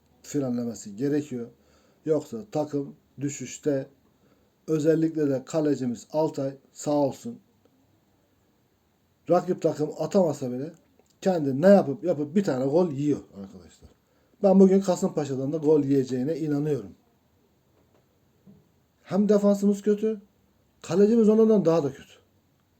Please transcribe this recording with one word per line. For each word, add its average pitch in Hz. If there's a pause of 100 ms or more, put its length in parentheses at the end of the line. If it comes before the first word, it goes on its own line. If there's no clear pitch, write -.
(240)
frenlemesi 120
gerekiyor. 135 (580)
Yoksa 143
takım 147 (240)
düşüşte. 135 (760)
Özellikle 156
de 131
kalecimiz 131
Altay 147 (140)
sağ -
olsun. 143 (1900)
Rakip 170
takım 151 (100)
atamasa 151
bile 139 (480)
kendi 147
ne 180
yapıp 151
yapıp 151
bir 202
tane 135
gol 165
yiyor 139 (160)
arkadaşlar. - (540)
Ben 190
bugün 190
Kasımpaşa'dan 151
da 165
gol 151
yiyeceğine 135
inanıyorum. 143 (2000)
Hem 196
defansımız 202
kötü, 214 (600)
kalecimiz 208
onlardan 220
daha 165
da 139
kötü. - (680)